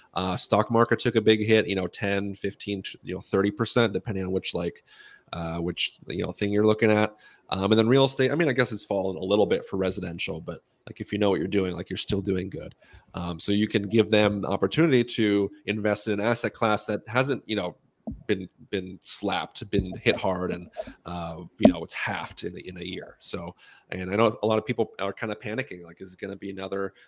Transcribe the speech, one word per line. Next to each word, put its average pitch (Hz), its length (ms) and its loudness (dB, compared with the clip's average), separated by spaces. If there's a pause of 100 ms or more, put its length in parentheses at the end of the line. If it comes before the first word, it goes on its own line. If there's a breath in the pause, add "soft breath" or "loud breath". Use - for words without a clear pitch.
(160 loud breath)
Uh, 90 220 -2
stock - 340 2
market 117 280 4
took 120 160 -2
a 110 60 6
big 110 240 6
hit, 110 220 4
you 98 80 -2
know, 92 120 0
ten, 98 480 -2
fifteen, 98 480 -6 (200)
you 90 120 -6
know, 90 60 -8
thirty 101 300 2
percent, 113 420 2
depending 98 320 -4
on 92 80 -4
which, - 200 -2
like, 87 300 -4 (500 loud breath)
uh, 82 260 -4
which, - 480 -4
you 90 180 -4
know, 85 80 -4
thing 104 180 -2
you're 104 160 4
looking 107 240 6
at. 107 240 4 (340 soft breath)
Um, 98 220 0
and 110 80 6
then 110 80 4
real 135 180 6
estate, 131 260 0
I 143 40 0
mean, 160 140 2
I 123 40 0
guess 123 200 2
it's 104 120 -8
fallen 95 320 -2
a 82 60 -6
little 101 220 4
bit 95 200 0
for 98 120 -6
residential, 90 640 -4
but, 85 200 -12 (260)
like, - 140 -14
if - 120 -6
you 101 60 -4
know 104 100 4
what 90 100 2
you're 87 80 -2
doing, 92 280 0
like, 85 140 -8
you're 92 80 -6
still - 240 -2
doing 95 280 -2
good. - 260 -12 (380 soft breath)
Um, 85 260 -6
so - 140 -2
you 104 160 4
can 104 200 0
give 107 220 4
them 104 300 4
the 78 80 -4
opportunity 120 560 2
to 101 460 0 (160 loud breath)
invest 104 400 -2
in 101 120 -2
an - 60 -4
asset 113 280 0
class 107 340 0
that 104 200 -4
hasn't, 127 400 0
you 107 80 -4
know, 95 220 -4 (500)
been, 95 220 -2 (200)
been 92 320 -6
slapped, 95 720 -4
been 92 240 -2
hit - 220 2
hard, 92 340 -2
and, 87 180 -10 (360 loud breath)
uh, 85 380 -8 (160)
you 104 80 8
know, 87 160 2
it's - 100 -10
halved - 500 -6
in, 90 140 -8
in 90 200 -12
a 87 60 -10
year. 90 360 -10
So, 87 360 -8 (360 soft breath)
and 92 200 -6
I 101 60 0
know 113 260 4
a 107 40 2
lot 110 100 4
of 104 80 -2
people 117 340 -2
are 98 140 -2
kinda 107 220 -6
panicking, 107 500 -8
like, 85 160 -20
"Is 92 120 -16
it - 60 -20
gonna 98 160 -10
be 98 140 -10
another 95 440 -6 (140 soft breath)